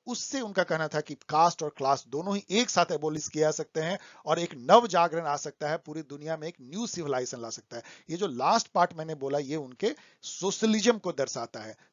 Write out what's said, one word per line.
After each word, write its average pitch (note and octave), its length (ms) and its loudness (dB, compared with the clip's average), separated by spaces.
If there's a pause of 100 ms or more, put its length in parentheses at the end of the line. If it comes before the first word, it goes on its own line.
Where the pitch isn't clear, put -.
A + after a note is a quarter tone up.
उससे B3 340 -6
उनका G3+ 220 0
कहना D#3+ 260 0
था D3+ 120 -2
कि D3+ 140 -6
कास्ट E3 480 2
और D3+ 140 -4
क्लास C3+ 320 2
दोनों F3 280 -4
ही G3+ 140 -6
एक A3 200 2
साथ F3 220 2
एबॉलिश D3+ 360 -4
किया D3+ 140 0
जा D#3 80 4
सकते D#3 300 -4
हैं F3 180 -2 (280)
और D#3+ 120 2
एक E3+ 160 -4
नव F3 320 8
जागरण E3+ 400 2
आ D3 100 0
सकता D3 320 -6
है, D#3 80 0
पूरी D3+ 260 -8
दुनिया D3 340 -8
में D#3 120 -8
एक F3 120 -12
न्यू E3+ 260 -6
सिविलाइजेशन C3 560 -4
ला A#2 80 -8
सकता - 260 -12
है। A#2 60 -10 (280)
ये E3 60 -6
जो G3 100 -2
लास्ट D#3 420 2
पार्ट F3 260 2
मैंने D#3+ 200 -8
बोला, C#3 240 -2
ये C#3+ 180 -4
उनके D3+ 380 -4 (280)
सोशलिज्म A3 760 2
को F3+ 140 -4
दर्शाता B2 480 -4
है। A2 160 -14 (160)